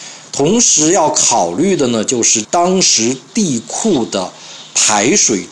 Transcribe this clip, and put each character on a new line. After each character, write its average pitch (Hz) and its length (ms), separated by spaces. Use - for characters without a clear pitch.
同 180 300
时 156 320
要 170 180
考 92 440
虑 170 200
的 147 140
呢， 113 160
就 120 180
是 - 200
当 180 380
时 120 340
地 170 320
库 160 380
的 92 260
排 110 440
水 92 360